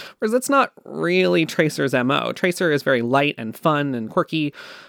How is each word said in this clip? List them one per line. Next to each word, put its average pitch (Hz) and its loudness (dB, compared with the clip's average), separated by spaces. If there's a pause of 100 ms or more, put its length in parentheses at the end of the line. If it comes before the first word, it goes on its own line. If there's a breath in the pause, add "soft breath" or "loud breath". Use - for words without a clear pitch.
(200 loud breath)
Whereas 220 0
that's 254 0
not 277 2 (140)
really 175 2
Tracer's 151 0
M 127 2
O. 135 0
Tracer 180 0
is 143 0
very 131 2
light 135 0
and 113 -10
fun 143 0
and 113 -6
quirky." 156 -2 (360 loud breath)